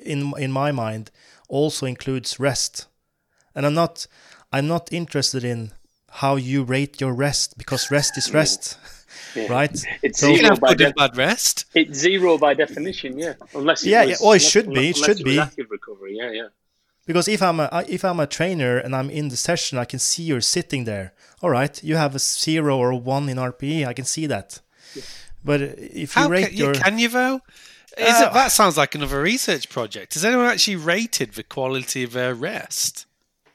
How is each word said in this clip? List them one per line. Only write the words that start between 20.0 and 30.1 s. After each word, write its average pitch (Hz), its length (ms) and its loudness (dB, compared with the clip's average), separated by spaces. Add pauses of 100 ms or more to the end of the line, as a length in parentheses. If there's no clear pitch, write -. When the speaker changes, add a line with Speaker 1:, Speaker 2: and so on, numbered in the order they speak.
Speaker 1:
you're 147 200 0
sitting 139 420 -2
there. 101 300 -8 (280)
All 175 80 0
right, 139 340 0
you 156 120 -2
have 147 180 2
a 135 60 -6
zero 151 580 0
or 123 140 2
a 127 40 0
one 135 340 -2
in 127 100 -4
R 127 120 -2
P 147 280 -4
E. 143 60 0
I 120 80 -4
can 127 120 -8
see 160 220 -4
that. 104 340 -6 (320)
Speaker 2:
Yeah. 135 80 -14 (420)
Speaker 1:
But 143 180 2
if - 540 -8
you 247 60 4
Speaker 3:
How 294 80 2
Speaker 1:
rate 185 200 2
Speaker 3:
can 185 80 -8
you, 147 80 2
Speaker 1:
your 139 100 2
Speaker 3:
can 196 240 0
you 240 100 2
though? 254 320 0 (560)
Is 233 240 6
Speaker 1:
Uh, 226 60 6
Speaker 3:
it, - 60 -2
that 254 180 4
sounds 185 260 4
like 143 160 2
another 139 300 -2
research 196 460 -2
project. 107 440 -8